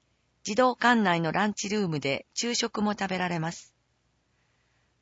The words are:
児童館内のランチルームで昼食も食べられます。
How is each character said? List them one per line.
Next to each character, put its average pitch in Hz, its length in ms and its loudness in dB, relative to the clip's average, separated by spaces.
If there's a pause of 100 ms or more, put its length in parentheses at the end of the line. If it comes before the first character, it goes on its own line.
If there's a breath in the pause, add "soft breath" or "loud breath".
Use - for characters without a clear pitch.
(440)
児 208 120 -6
童 254 200 4
館 233 260 4
内 175 200 4
の 160 100 0
ラ 196 160 2
ン 202 60 -2
チ - 160 -8
ル 208 160 0
ー - 20 0
ム 156 120 -2
で 135 340 -4
昼 233 200 -4
食 220 280 -2
も 208 100 2
食 196 200 -4
べ 185 60 -2
ら 180 120 -2
れ 170 100 -2
ま 160 120 -4
す。 - 220 -16 (1300)